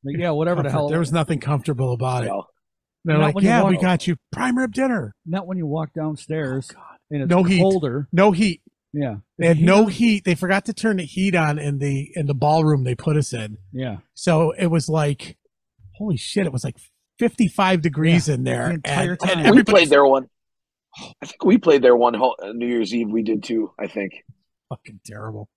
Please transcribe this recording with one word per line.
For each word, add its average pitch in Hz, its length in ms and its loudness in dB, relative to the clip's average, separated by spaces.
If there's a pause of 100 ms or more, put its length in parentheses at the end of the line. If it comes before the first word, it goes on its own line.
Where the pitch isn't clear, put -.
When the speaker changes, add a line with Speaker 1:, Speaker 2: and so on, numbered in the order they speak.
Speaker 1:
Yeah, 156 260 -4
whatever 156 320 -2
the 139 60 -2
Speaker 2:
Comfort. 135 100 -2
Speaker 1:
hell. 147 100 -2
Speaker 2:
There 160 100 0
was 151 140 -2
nothing 160 260 -2
comfortable 135 540 -4
about 123 320 -4
it. - 40 -6
Speaker 3:
No. 98 160 -6 (600)
Speaker 2:
They're 156 140 0
Speaker 1:
Not 156 80 4
Speaker 2:
like, 151 100 0
Speaker 1:
when 196 80 2
you 208 60 4
Speaker 2:
"Yeah, 233 140 4
we 165 120 2
Speaker 1:
walk - 60 -2
Speaker 2:
got 180 260 0
you 170 80 -2 (160)
prime 247 260 -2
rib 254 140 -2
dinner." 226 420 -4 (100)
Speaker 1:
Not 175 220 -6
when 185 100 -8
you 170 100 -4
walk 151 280 -6
downstairs 151 760 -6
Speaker 2:
Oh, - 20 -20
God. - 240 -20 (120)
Speaker 1:
and 147 120 -6
it's 170 80 -2
Speaker 2:
No 180 140 4
heat. 180 180 2
Speaker 1:
colder. 147 500 -2
Speaker 2:
No 196 200 4
heat. 180 280 0 (320)
Speaker 1:
Yeah. 135 240 -6 (220)
Speaker 2:
They 170 80 0
had 165 120 4
Speaker 1:
Heat 160 60 4
Speaker 2:
no 196 200 6
Speaker 1:
on? 208 60 0
Speaker 2:
heat. 214 340 0
They 180 100 0
forgot 190 320 -2
to 220 80 -8
turn 214 240 -2
the 175 80 -6
heat 190 280 -2
on 151 240 0
in 143 200 -4
the, 139 360 -4
in 156 120 -4
the 143 80 -2
ballroom 151 500 2
they 123 120 -2
put 151 200 -2
us 147 160 -2
in. 107 240 -8 (160)
Speaker 1:
Yeah. 127 260 -8 (160)
Speaker 2:
So 165 360 0
it 180 160 -4
was 165 220 0
like, 151 500 -4 (560)
holy 196 220 -4
shit, - 280 -4
it 147 80 -4
was 127 120 -6
like 131 120 -10 (420)
fifty-five 190 640 0
degrees 160 480 2
Speaker 1:
Yeah, 147 60 0
Speaker 2:
in 127 100 -4
there. 123 240 -4
Speaker 1:
the 175 60 -2
entire 143 380 -2
Speaker 2:
And, - 80 -8
Speaker 1:
time. 180 100 -2
Speaker 2:
and 185 120 0
Speaker 3:
We 143 60 4
Speaker 2:
everybody 214 240 6
Speaker 3:
played 175 180 6
there 143 140 8
one. 135 240 2 (960)
I - 40 -16
think - 180 -14
we 190 120 6
played 151 260 4
there 123 120 8
one 120 200 2
ho-, 123 280 0
uh, 98 100 -10
New 117 140 -6
Year's 113 260 -2
Eve. 117 160 -4
We 110 140 -2
did 107 220 -4
too, 113 340 -4
I 104 80 -8
think. 98 260 -8 (580)
Speaker 2:
Fucking 110 360 -16
terrible. 104 500 -14